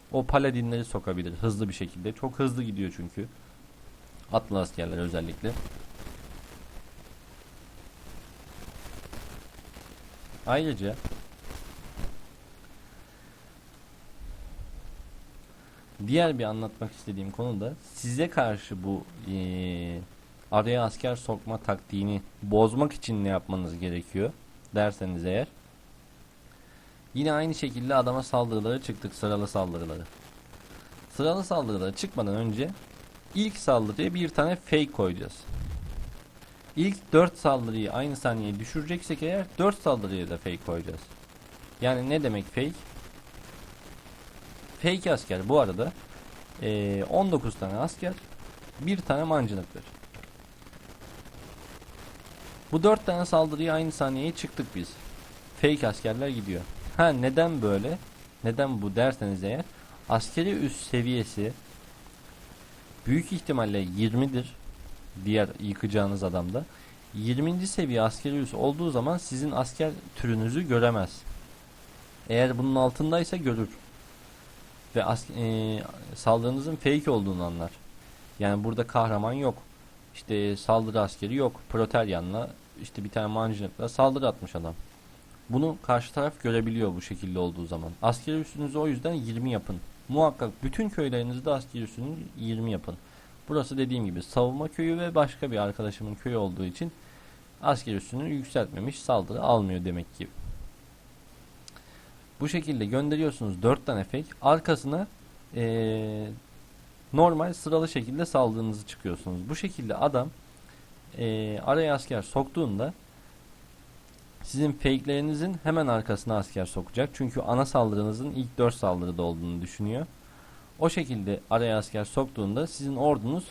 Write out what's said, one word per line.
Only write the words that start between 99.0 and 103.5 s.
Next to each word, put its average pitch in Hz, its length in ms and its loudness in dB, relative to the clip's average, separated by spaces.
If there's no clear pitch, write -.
almıyor 95 440 4
demek 87 320 -4
ki. - 100 -8
Bu 151 100 0
şekilde 147 360 0
gönderiyorsunuz 135 800 0